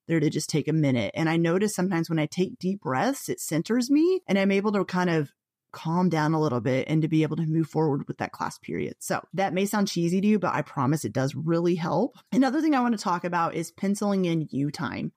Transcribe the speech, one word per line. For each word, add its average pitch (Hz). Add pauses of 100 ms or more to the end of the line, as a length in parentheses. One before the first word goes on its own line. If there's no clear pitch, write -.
there 165
to 151
just -
take 151
a 151
minute. 131
And 160
I 165
notice 170
sometimes 180
when 160
I 151
take -
deep 190
breaths, 160
it -
centers 226
me 339
and 190
I'm 196
able 196
to 202
kind 180
of 160 (420)
calm 175
down 156
a 160
little 123
bit 131
and 156
to 156
be 156
able 156
to 165
move 160
forward 151
with -
that -
class -
period. -
So - (140)
that 190
may 190
sound 196
cheesy 175
to 196
you, 214
but 170
I 147
promise 147
it 104
does 135
really 170
help. 170 (160)
Another 262
thing 311
I 254
want 240
to 202
talk 175
about 170
is 165
penciling 196
in 165
you 143
time. 143